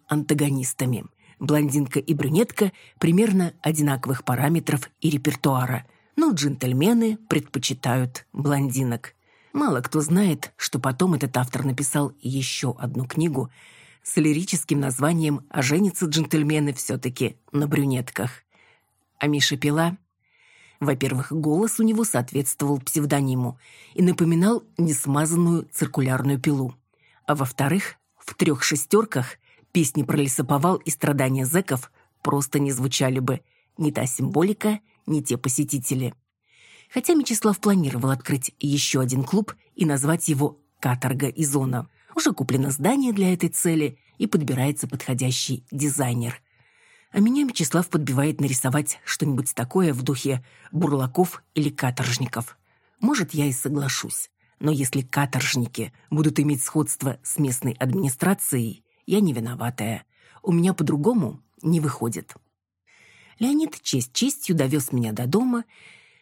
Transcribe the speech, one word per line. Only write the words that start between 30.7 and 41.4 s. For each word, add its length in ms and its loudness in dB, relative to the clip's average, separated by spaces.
и 140 -8
страдания 560 0
зэков 440 -2
просто 380 0
не 100 0
звучали 480 0
бы. 220 0
Ни 140 0
та 160 -2
символика, 720 0
ни 160 -2
те 160 -2
посетители. 800 -2
Хотя 200 2
Мечислав 440 2
планировал 520 2
открыть 500 -2
еще 400 0
один 240 0
клуб 300 0
и 100 0
назвать 440 2
его 320 0
«Каторга 480 -2
и 180 -2